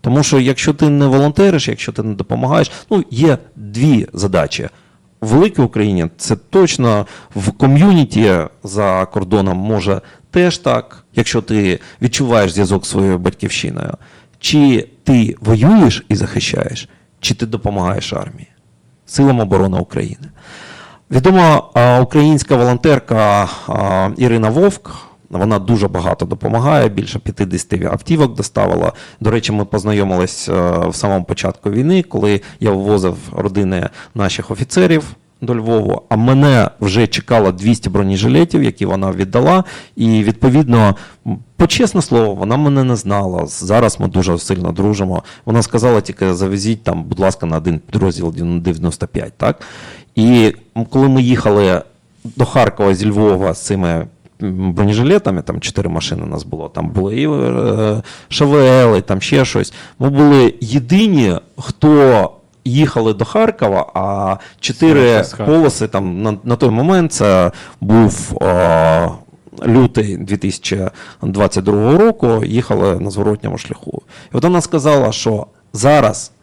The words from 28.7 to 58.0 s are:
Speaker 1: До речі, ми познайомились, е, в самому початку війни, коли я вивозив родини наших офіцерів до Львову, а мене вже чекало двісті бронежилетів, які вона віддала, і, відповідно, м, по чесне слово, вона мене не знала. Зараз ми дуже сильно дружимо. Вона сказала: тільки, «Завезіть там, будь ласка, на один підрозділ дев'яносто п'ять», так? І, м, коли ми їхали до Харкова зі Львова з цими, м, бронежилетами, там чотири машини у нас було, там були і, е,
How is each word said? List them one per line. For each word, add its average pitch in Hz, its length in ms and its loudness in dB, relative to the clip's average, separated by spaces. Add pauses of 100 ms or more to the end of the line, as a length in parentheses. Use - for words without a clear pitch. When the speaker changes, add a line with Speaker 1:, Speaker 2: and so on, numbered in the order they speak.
Speaker 1:
До 107 120 0
речі, 113 200 -2
ми 104 140 -2
познайомились, 98 840 -2
е, 92 40 -2 (340)
в 87 80 -6
самому 98 300 -2
початку - 460 -6
війни, 160 320 0
коли 104 380 -2 (180)
я 110 120 0
вивозив 95 460 0 (140)
родини 95 580 -4 (260)
наших 98 360 -4
офіцерів 160 520 0 (380)
до 123 140 -4
Львову, 110 540 -2
а 117 60 2
мене 127 540 4 (120)
вже 101 260 0
чекало 104 440 0
двісті 101 380 -2
бронежилетів, 110 720 0
які 113 220 -2
вона 95 260 -2
віддала, 120 520 0 (320)
і, 113 280 2
відповідно, 120 720 2 (320)
м, 110 100 -6 (200)
по 170 100 2
чесне 202 340 0
слово, 110 340 0
вона 101 220 -2
мене 143 260 2
не 123 120 0
знала. 98 520 -2
Зараз 107 520 0
ми 98 80 -4
дуже 90 320 0
сильно 90 320 -4
дружимо. 98 520 -2 (220)
Вона 117 160 2
сказала: 117 400 0
тільки, 95 320 -4
«Завезіть 98 500 -4
там, 85 200 -4
будь 87 160 -8
ласка, 95 260 -2
на 82 120 -2
один 80 220 -2
підрозділ 87 580 -4
дев'яносто 85 720 -4
п'ять», - 300 -10
так? - 240 -4 (540)
І, 113 380 4 (240)
м, 117 80 -4
коли 135 240 2
ми 131 120 4
їхали 104 600 2 (420)
до 120 220 -2
Харкова 101 500 2
зі 104 140 -2
Львова 98 440 2
з - 120 -10
цими, 85 420 -2 (360)
м, 92 300 -4
бронежилетами, 104 680 0
там 82 180 -8
чотири - 300 -6
машини 82 340 -6
у 78 40 -10
нас 76 160 -8
було, 76 260 -12
там 82 200 -8
були 98 320 -4
і, 156 80 -2
е, 113 720 -2 (280)